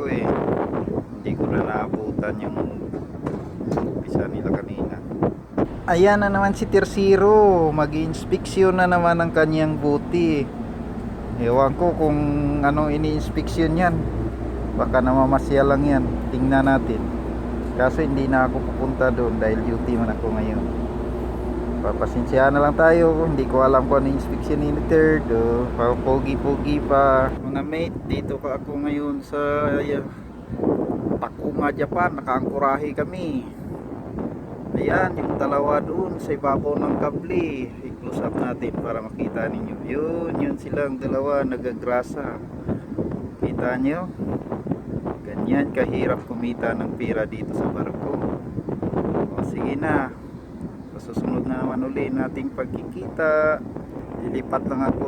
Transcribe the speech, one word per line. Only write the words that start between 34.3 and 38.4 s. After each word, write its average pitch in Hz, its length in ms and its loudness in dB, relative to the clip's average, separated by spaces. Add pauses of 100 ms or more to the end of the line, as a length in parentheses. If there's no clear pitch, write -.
Ayan, 185 380 2
yung - 180 -4
dalawa 143 480 2
doon 165 380 -4
sa - 100 -6
ibabaw 139 460 0
ng 143 240 0
kable. 151 680 -2 (160)
I-close 123 400 -8
up 113 140 -4
natin 123 420 -4